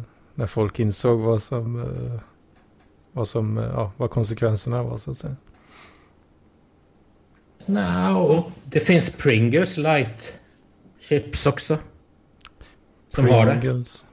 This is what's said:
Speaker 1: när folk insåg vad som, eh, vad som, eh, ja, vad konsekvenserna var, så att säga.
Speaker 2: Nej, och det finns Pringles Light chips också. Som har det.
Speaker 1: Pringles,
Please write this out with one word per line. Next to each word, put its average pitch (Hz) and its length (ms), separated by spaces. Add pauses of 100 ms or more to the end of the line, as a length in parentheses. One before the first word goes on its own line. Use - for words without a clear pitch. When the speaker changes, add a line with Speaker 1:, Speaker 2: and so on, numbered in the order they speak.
(360)
Speaker 1:
när 117 120
folk 107 320
insåg 113 400
vad 110 240
som, 120 380
eh, 123 380 (920)
vad 117 160
som, 110 300
eh, 110 60
ja, 113 340
vad 123 120
konsekvenserna 113 760
var, 120 140
så 135 140
att 131 60
säga. 135 180 (2250)
Speaker 2:
Nej, 190 480
och 170 380 (140)
det 147 140
finns - 300
Pringles 117 680
Light 147 560 (640)
chips - 460
också. 151 320 (1300)
Som 127 200
har 113 160
det. 117 60
Speaker 1:
Pringles, 123 600